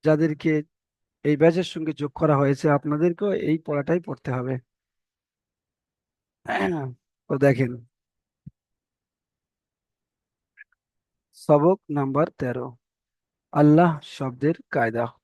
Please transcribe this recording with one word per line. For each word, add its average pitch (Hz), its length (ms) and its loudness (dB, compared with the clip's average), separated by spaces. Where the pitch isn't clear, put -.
যাদেরকে 151 580 0
এই 147 120 2
ব্যাচের 165 340 2
সঙ্গে 160 240 -8
যোগ 143 200 -8
করা 151 220 2
হয়েছে, 143 340 2
আপনাদেরকেও 165 640 0
এই 160 220 0
পড়াটাই 151 380 -2
পড়তে - 300 -8
হবে। 127 260 -4
তো 143 140 -2
দেখেন, 123 400 0
সবক 156 360 4
নাম্বার 139 380 -2
তেরো, 123 380 -8
আল্লাহ 156 480 4
শব্দের 135 400 -4
কায়দা। 117 360 -2